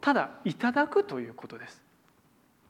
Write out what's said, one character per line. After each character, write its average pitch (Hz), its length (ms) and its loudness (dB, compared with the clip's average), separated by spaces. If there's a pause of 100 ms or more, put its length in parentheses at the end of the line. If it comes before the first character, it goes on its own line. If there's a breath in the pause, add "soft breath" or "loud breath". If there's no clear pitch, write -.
た 285 120 4
だ 170 180 2 (120)
い 180 100 0
た 240 200 0
だ 285 120 4
く 403 200 2
と 127 160 -6
い 117 80 -8
う 113 40 -16
こ - 140 -16
と 113 100 -14
で - 80 -16
す。 - 160 -20 (880)